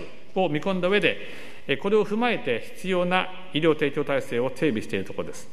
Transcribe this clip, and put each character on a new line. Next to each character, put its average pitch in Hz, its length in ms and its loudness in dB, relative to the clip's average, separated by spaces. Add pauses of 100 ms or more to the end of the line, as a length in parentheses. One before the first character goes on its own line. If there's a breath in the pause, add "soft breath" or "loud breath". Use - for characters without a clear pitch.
(340)
を 185 140 4
見 147 120 0
込 196 140 0
ん 185 60 0
だ 175 80 2
上 208 100 4
で、 151 180 4 (520 loud breath)
え 143 60 2
ー、 - 60 2
こ 196 100 0
れ 214 60 6
を 208 80 4
踏 208 120 -2
ま 240 160 2
え 170 80 -2
て 117 340 -2
必 - 140 -6
要 180 160 2
な 180 240 2 (260)
医 147 40 0
療 156 160 6
提 151 180 0
供 147 120 -2
体 139 180 0
制 120 180 0
を 127 120 0
整 156 180 0
備 107 120 0
し - 60 -6
て 101 80 0
い - 20 0
る 95 60 -4
と - 100 -8
こ 90 80 -2
ろ 82 60 -6
で 73 60 -6
す。 - 180 -8